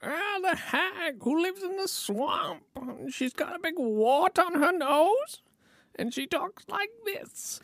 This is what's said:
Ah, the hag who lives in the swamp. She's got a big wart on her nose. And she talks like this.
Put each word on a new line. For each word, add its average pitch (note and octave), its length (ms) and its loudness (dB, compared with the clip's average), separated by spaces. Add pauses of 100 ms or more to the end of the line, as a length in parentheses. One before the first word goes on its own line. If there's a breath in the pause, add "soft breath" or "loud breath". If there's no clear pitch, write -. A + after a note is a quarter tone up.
Ah, G4 400 -4
the F#4 140 2
hag D#4+ 680 -2
who D4 180 2
lives F#4 220 0
in F#4+ 140 -4
the G4 120 -4
swamp. - 720 -4 (460)
She's B3+ 240 -2
got - 240 -4
a - 20 -8
big E4 200 -4
wart B3+ 600 4
on F4+ 160 4
her D4+ 180 4
nose. E4+ 720 4 (560 soft breath)
And A#3+ 140 -4
she C4+ 140 -4
talks E4+ 420 -4
like G4+ 220 -2 (140)
this. - 600 -8